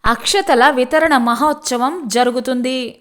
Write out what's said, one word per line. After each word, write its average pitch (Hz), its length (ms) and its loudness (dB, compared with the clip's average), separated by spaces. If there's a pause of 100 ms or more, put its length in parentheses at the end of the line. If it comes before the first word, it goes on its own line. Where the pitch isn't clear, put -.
అక్షతల 262 640 2
వితరణ 285 460 2
మహోత్సవం 254 880 -2
జరుగుతుంది. 247 960 -2